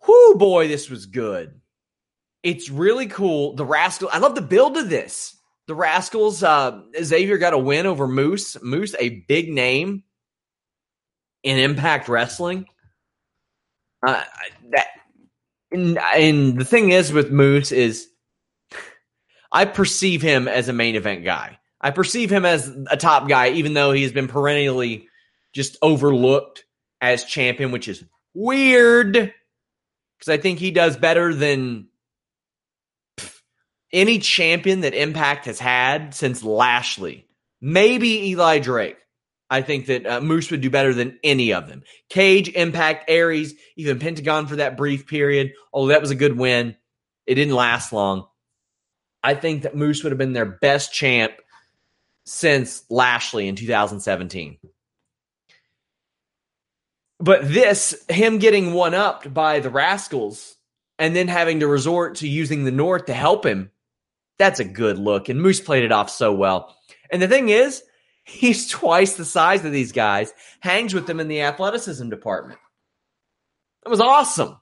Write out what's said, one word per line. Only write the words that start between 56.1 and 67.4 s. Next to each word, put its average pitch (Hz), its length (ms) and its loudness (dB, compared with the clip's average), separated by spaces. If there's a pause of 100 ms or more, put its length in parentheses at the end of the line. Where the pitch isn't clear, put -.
But 160 300 4
this, 202 600 2
him 214 300 2
getting 196 340 2
one-upped 175 600 -2
by 156 260 0
the 135 100 -6
Rascals 139 840 -4 (440)
and 160 180 0
then 180 120 0
having 165 320 0
to 147 60 0
resort 170 500 0
to 156 120 -8
using 147 360 -4
the 131 60 -2
North 175 360 -2
to 131 80 -6
help 160 300 0
him, 98 260 -2 (720)
that's 196 180 4
a 120 60 -4
good 98 340 -2
look, 101 300 -2
and 127 100 -4
Moose 185 220 2
played 131 240 0
it 113 80 0
off 104 160 2
so 110 240 0
well. 95 420 0 (380)
And 180 80 -2
the 185 80 2
thing 247 220 2